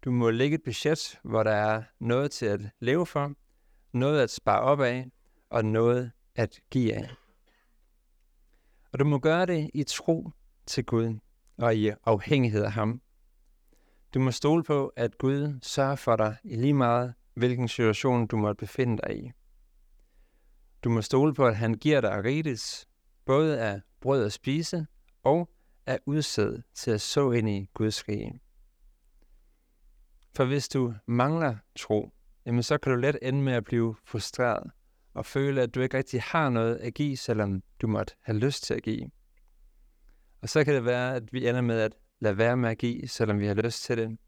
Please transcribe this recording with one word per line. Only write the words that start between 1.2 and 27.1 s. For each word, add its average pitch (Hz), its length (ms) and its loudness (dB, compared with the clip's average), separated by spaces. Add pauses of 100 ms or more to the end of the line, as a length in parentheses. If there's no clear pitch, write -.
hvor 110 200 0
der 107 80 2
er 107 320 2 (160)
noget 127 320 0
til - 140 -6
at 104 160 0 (180)
leve 143 260 2
for, 143 280 -4 (600)
noget 139 280 2
at 117 80 2
spare - 320 2
op 139 200 4
af, 127 240 0 (440)
og 113 160 0
noget 117 460 2 (240)
at - 240 -2 (120)
give 117 220 2
af. 107 160 -6 (1800)
Og 131 80 -6
du 139 60 4
må 147 140 0
gøre 160 260 0
det 160 280 -4
i 147 100 -2
tro - 480 -4 (340)
til - 200 -4
Gud 113 340 -2 (380)
og 117 180 2
i 107 160 2 (140)
afhængighed 113 580 2
af 104 80 -2
ham. 110 300 -4 (1120)
Du 123 60 0
må 131 120 2
stole 156 320 2
på, 143 320 -2
at 117 220 -4
Gud 143 440 -2
sørger 139 340 0
for 120 200 0
dig 110 280 0
i 180 120 -10
lige 131 180 2
meget, 123 400 2 (200)
hvilken 123 340 0
situation 117 600 2
du 113 100 -2
måtte 104 220 0
befinde 120 440 -2
dig - 140 -4
i. - 140 -12 (1500)
Du 123 60 0
må 113 120 2
stole 139 320 2
på, 131 140 4
at 110 80 4
han 113 180 0
giver 143 280 2
dig 104 220 -2
rigeligt, 139 640 -4 (380)
både 147 340 2
af 101 220 -2 (180)
brød 131 260 2
at 107 80 -2
spise 160 540 -4 (360)
og 160 260 2 (360)
af 131 200 -4
udsæd 143 560 0 (120)
til - 180 -4
at 104 100 0
så 139 300 2